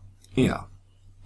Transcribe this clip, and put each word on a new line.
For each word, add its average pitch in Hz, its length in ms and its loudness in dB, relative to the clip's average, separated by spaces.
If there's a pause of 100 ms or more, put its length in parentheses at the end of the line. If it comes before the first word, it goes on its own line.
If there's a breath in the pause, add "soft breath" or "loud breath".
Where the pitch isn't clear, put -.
(360)
Ja. - 320 0 (580)